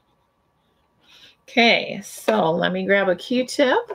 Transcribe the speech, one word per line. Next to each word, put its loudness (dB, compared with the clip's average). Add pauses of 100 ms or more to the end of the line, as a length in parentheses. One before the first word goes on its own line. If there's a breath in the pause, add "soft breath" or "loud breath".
(1400 loud breath)
Okay, 0
so 0
let 0
me -4
grab 2
a 0
Q-tip. 0 (180)